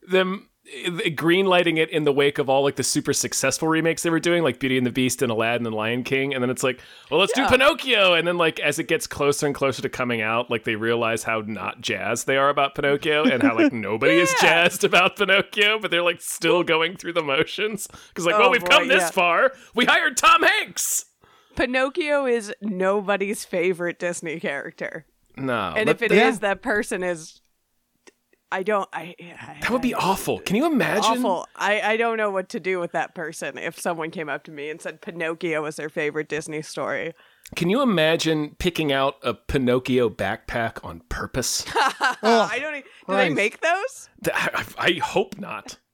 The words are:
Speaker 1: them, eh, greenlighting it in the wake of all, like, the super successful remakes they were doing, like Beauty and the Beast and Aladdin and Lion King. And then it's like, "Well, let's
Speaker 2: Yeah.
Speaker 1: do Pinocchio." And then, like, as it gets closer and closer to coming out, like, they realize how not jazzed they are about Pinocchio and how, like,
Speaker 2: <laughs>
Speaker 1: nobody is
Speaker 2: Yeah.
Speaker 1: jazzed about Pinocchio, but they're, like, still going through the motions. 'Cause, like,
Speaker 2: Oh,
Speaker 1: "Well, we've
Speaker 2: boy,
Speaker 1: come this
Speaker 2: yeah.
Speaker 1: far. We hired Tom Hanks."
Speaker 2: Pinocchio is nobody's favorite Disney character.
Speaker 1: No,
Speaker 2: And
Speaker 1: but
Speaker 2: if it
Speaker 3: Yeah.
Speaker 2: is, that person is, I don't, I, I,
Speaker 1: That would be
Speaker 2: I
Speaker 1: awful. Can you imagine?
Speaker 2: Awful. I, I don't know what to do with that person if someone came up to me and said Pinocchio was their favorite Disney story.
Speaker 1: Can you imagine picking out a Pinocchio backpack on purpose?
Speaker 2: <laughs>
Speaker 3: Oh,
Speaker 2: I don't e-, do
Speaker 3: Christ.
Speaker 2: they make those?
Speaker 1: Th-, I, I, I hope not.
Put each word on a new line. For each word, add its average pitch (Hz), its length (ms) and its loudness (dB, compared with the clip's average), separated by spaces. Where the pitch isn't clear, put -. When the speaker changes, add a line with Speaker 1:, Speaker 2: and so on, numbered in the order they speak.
Speaker 1:
them, 185 400 0
eh, 180 260 -4
greenlighting 170 680 2
it 160 120 0
in 160 120 0
the 147 100 2
wake 143 260 2
of 135 120 0
all, 139 140 4
like, 139 100 2
the 135 80 -4
super 147 300 0
successful 135 560 -2
remakes 160 340 0
they 170 80 0
were 165 80 2
doing, 170 240 2
like 131 160 0
Beauty 131 180 0
and 127 80 2
the 120 60 0
Beast 127 320 0
and 123 80 0
Aladdin 117 360 0
and 110 80 -4
Lion 113 280 -2
King. 135 320 -2
And 127 80 -2
then 123 80 0
it's 127 140 -4
like, 127 160 0
"Well, 156 80 4
let's 196 160 2
Speaker 2:
Yeah. 262 100 2
Speaker 1:
do 185 120 4
Pinocchio." 247 560 4
And 165 120 2
then, 175 120 0
like, 160 200 2
as 151 220 -2
it - 80 -4
gets 160 180 0
closer 143 400 0
and 143 80 0
closer 135 260 -2
to 131 80 -4
coming 123 320 -2
out, 113 300 0
like, 117 140 -2
they 117 100 0
realize 113 480 0
how 110 200 -2
not 104 380 -8
jazzed 107 460 -4
they 135 120 2
are 139 100 4
about 143 260 0
Pinocchio 147 480 0
and 254 180 2
how, 277 160 4
like, 302 160 4
Speaker 2:
<laughs> - 0 -
Speaker 1:
nobody 220 460 2
is 523 240 2
Speaker 2:
Yeah. 170 60 6
Speaker 1:
jazzed 175 180 0
about 185 340 4
Pinocchio, 202 600 2
but 185 140 -4
they're, 170 100 2
like, 175 200 0
still 165 420 0
going 165 320 0
through - 160 -8
the 170 100 -2
motions. 170 640 -2
'Cause, 165 120 -2
like, 170 80 2
Speaker 2:
Oh, 214 60 4
Speaker 1:
"Well, 240 100 6
we've 233 140 2
Speaker 2:
boy, 180 40 -2
Speaker 1:
come 262 100 0
this 254 160 4
Speaker 2:
yeah. 165 60 -2
Speaker 1:
far. 180 420 2
We 240 80 4
hired 311 320 2
Tom 330 260 6
Hanks." 349 640 0
Speaker 2:
Pinocchio 269 680 0
is 233 340 0
nobody's 196 840 0
favorite 175 560 -2
Disney 175 400 -6
character. 156 680 -8
Speaker 1:
No, 120 400 -2
Speaker 2:
And 220 100 0
Speaker 1:
but 220 80 2
Speaker 2:
if - 80 -6
it 202 100 2
Speaker 3:
Yeah. 214 160 6
Speaker 2:
is, 233 120 -2
that 196 220 -2
person 208 420 -4
is, 170 360 -6
I 185 140 -4
don't, 196 280 0
I, 165 280 -10
I, 165 400 -18
Speaker 1:
That - 100 -4
would 247 100 0
be 247 140 -2
Speaker 2:
I - 60 -6
Speaker 1:
awful. 170 400 0
Can - 160 -2
you 277 100 2
imagine? 214 580 2
Speaker 2:
Awful. 185 300 -2
I, 202 260 0
I 208 160 0
don't 226 200 0
know 214 140 0
what 190 200 -4
to - 100 -8
do 180 200 -2
with 170 100 -6
that 160 240 -4
person 160 420 -8
if 123 220 -8
someone 165 320 -4
came 165 180 -8
up 143 160 -6
to - 60 -18
me 147 180 -10
and 160 140 -10
said 160 180 -12
Pinocchio 165 640 -4
was 151 140 -8
their 151 120 -8
favorite 151 400 -4
Disney 156 320 -6
story. 139 520 -6
Speaker 1:
Can 170 160 0
you 247 120 2
imagine 160 760 0
picking 165 320 -2
out 135 320 0
a 120 100 -2
Pinocchio 123 800 2
backpack - 760 -6
on 85 240 -14
purpose? - 600 -4
Speaker 2:
<laughs> - 40 -10
Speaker 3:
Oh, 220 260 4
Speaker 2:
I 233 80 -4
don't 302 160 -6
e-, 285 60 -8
do - 80 -20
Speaker 3:
Christ. 190 240 2
Speaker 2:
they - 40 0
make 196 280 -2
those? 381 480 -2
Speaker 1:
Th-, 180 120 -2
I, - 280 -4
I, - 100 -2
I - 140 0
hope - 380 -2
not. - 400 -12